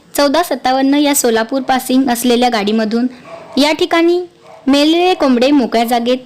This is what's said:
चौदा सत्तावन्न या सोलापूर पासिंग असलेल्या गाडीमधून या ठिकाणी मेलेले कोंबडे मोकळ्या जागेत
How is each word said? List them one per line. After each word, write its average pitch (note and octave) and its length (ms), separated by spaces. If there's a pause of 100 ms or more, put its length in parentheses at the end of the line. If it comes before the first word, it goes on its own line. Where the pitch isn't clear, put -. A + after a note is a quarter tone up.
(160)
चौदा C#4+ 260
सत्तावन्न C4+ 520
या D4 200
सोलापूर A#3 480
पासिंग C4 480
असलेल्या A#3+ 380
गाडीमधून A3 580 (500)
या C#4+ 160
ठिकाणी E4+ 480 (460)
मेलेले D#4+ 480
कोंबडे C4 360
मोकळ्या A#3 340
जागेत A#3+ 420